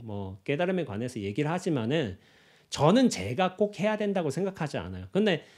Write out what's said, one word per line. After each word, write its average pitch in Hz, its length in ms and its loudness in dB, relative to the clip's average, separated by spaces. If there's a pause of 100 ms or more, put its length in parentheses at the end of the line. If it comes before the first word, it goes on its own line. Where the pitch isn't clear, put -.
뭐 98 420 -8
깨달음에 175 400 0
관해서 110 340 -6
얘기를 101 320 -2
하지만은 143 680 0 (540)
저는 214 380 6
제가 127 480 -2
꼭 208 220 0
해야 214 180 0
된다고 196 320 0
생각하지 180 480 -4
않아요. 92 340 -8
근데 190 340 2 (120)